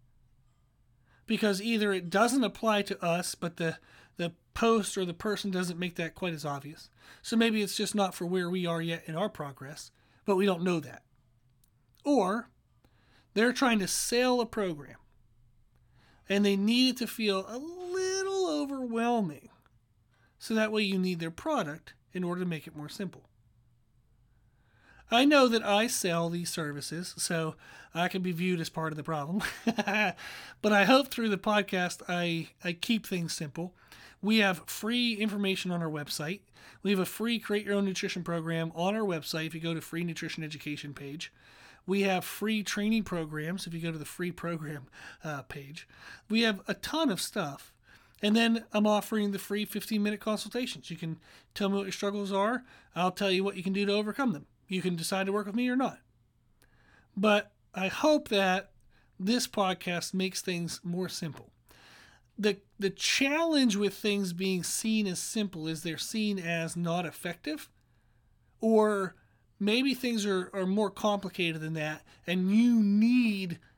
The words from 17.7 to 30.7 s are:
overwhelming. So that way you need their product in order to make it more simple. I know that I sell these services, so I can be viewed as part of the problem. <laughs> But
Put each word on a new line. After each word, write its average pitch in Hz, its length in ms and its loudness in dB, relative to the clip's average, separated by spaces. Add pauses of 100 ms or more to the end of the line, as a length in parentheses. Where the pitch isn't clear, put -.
overwhelming. 233 840 -2 (920)
So - 160 -6
that 214 180 2
way 214 100 2
you 196 160 2
need 180 220 0
their 165 100 -4
product 170 640 -4 (180)
in 185 100 -6
order 175 200 -4
to 180 60 -2
make 160 180 -6
it 160 100 -18
more 147 120 -10
simple. - 400 -10 (1800)
I 240 140 6
know 285 240 8
that 226 160 2
I 208 220 4
sell 170 420 0
these 175 220 -4
services, 151 680 -6
so 160 380 -2 (380)
I 175 140 0
can 185 140 -4
be 180 100 0
viewed 175 280 0
as 160 100 -6
part 160 220 -4
of 151 40 -8
the 147 60 -8
problem. 160 400 -4 (240)
<laughs> 208 480 0 (480)
But 214 100 4